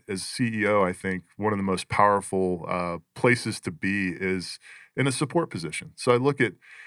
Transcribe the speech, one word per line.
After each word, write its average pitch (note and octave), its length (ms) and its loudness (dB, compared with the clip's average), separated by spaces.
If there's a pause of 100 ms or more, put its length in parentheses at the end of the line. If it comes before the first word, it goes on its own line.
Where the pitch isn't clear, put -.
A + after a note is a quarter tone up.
as F#2+ 160 -4
C A2+ 380 -2
E G2+ 60 2
O, G#2 160 6
I F2+ 100 2
think F#2 300 -4 (120)
one G#2+ 180 0
of G2+ 60 -2
the G2 40 -2
most F#2+ 260 -2
powerful, F#2+ 800 2
uh, F2 300 -4 (180)
places A#2+ 460 2
to F#2+ 100 -6
be F#2+ 400 -2
is F#2 480 -4 (360)
in C3+ 120 0
a C#3 40 0
support D3+ 380 -2
position. - 460 -8
So - 180 2
I B2 40 6
look C#3 220 2
at A2 140 2 (340)